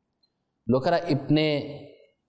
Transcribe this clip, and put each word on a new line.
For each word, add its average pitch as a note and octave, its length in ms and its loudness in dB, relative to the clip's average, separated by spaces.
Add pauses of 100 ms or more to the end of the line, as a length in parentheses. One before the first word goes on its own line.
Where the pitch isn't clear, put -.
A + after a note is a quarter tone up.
(720)
লোকেরা D#3+ 280 2
ইবনে D3+ 500 0 (800)